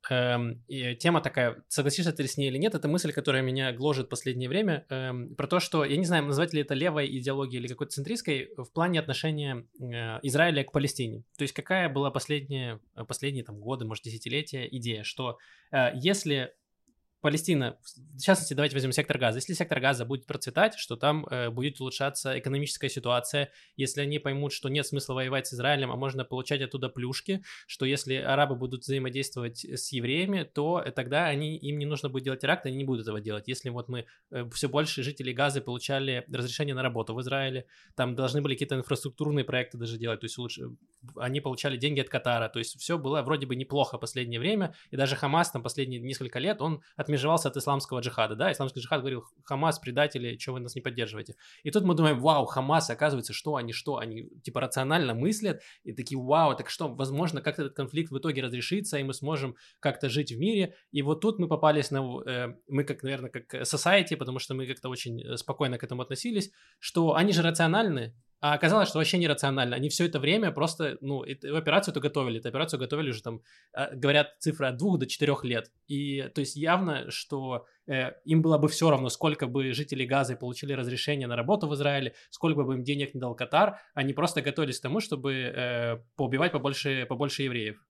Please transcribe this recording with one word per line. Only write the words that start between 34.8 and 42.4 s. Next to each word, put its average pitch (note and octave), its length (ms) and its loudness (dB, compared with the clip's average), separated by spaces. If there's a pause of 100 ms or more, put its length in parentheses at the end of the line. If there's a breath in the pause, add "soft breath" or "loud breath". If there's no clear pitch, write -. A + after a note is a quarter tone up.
жителей B2+ 320 -6
Газы C#3 280 2
получали B2+ 720 -2
разрешение B2+ 440 -4
на C3 80 -2
работу A2+ 320 -2
в B2+ 60 -4
Израиле, C3 440 -2 (300 soft breath)
там B2 180 0
должны C3 300 0
были C#3 100 2
какие-то C3+ 220 -2
инфраструктурные C3+ 720 -2
проекты B2 340 -4
даже A#2 180 -4
делать, A2+ 220 -2
то A#2 60 -10
есть - 120 -8
лучше, B2 280 -8 (500)
они C3 260 -2
получали C3+ 340 -2
деньги C#3 260 0
от C3 80 -4
Катара, A#2+ 400 0